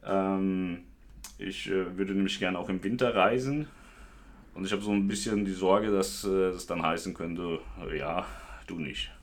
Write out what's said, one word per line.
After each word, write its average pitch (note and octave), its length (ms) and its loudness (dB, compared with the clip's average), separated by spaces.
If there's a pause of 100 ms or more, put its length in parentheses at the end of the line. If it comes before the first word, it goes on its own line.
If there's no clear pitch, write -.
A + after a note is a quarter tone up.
Ähm, F#2+ 720 0 (580)
ich, G2 300 -6
äh, F#2 300 0
würde G2 160 -2
nämlich G2 260 2
gerne F#2 180 0
auch F2 120 -4
im F#2 140 -2
Winter A#2+ 320 2
reisen. B2+ 520 4 (880)
Und F#2+ 100 -4
ich F#2+ 80 0
hab G2+ 80 0
so G#2 100 0
ein G2+ 160 4
bisschen G#2 380 0
die G2 60 -2
Sorge, F#2+ 400 4
dass, F#2+ 320 2
äh, F#2+ 280 2
das F2+ 140 -8
dann E2+ 160 -2
heißen E2 320 0
könnte, E2+ 460 -4 (280)
äh, D#2 120 -4
ja, E2 260 -4 (400)
du F2 140 -10
nicht. C2+ 320 -8 (120)